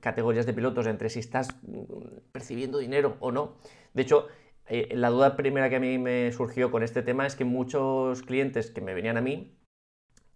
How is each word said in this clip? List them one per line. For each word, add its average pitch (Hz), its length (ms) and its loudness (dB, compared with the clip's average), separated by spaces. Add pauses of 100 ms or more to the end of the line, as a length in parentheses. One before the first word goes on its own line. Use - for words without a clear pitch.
categorías 117 460 0
de 117 80 -2
pilotos 120 340 0
entre 110 200 -4
si 120 120 -6
estás, 127 420 -4
mm, - 680 -14
percibiendo 131 460 -6
dinero 139 420 0
o 123 100 -2
no. 143 260 -4 (380)
De 131 80 0
hecho, 135 240 6 (400)
eh, 117 300 -2
la 120 140 4
duda 135 260 6
primera 135 340 2
que 131 60 2
a 127 40 2
mí 127 180 0
me 123 340 0
surgió 123 400 0
con 113 100 2
este 117 200 -2
tema 135 240 0
es 139 100 -4
que 131 80 -2
muchos 127 760 0
clientes 131 500 -2
que - 80 -8
me 95 140 -6
venían 113 240 -2
a - 20 0
mí, 143 360 -6 (800)